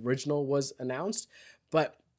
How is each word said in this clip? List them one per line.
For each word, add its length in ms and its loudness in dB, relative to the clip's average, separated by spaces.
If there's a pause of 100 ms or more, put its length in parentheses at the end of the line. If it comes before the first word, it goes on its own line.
original 400 0
was 360 0
announced. 480 -4 (420)
But 260 2 (220)